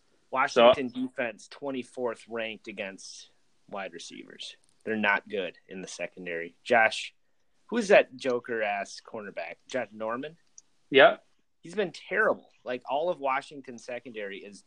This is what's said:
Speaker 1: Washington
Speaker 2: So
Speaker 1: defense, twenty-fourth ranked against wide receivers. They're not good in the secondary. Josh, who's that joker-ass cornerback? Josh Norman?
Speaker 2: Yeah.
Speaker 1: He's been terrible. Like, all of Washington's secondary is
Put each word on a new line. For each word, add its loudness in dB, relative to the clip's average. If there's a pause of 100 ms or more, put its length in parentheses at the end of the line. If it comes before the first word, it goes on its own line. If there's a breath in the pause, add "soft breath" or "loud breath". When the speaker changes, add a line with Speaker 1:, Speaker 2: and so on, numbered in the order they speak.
(300)
Speaker 1:
Washington 6
Speaker 2:
So -8
Speaker 1:
defense, -8
twenty-fourth -6
ranked -8
against -12 (380)
wide -10
receivers. -16 (280)
They're -2
not 2
good -6 (100)
in -12
the -12
secondary. -8 (100)
Josh, 2 (540)
who's -2
that 6
joker-ass -4
cornerback? -12 (120)
Josh -6
Norman? -8 (540)
Speaker 2:
Yeah. 8 (440)
Speaker 1:
He's -18
been -2 (180)
terrible. 0 (140)
Like, -8
all -2
of -6
Washington's -6
secondary -10
is -18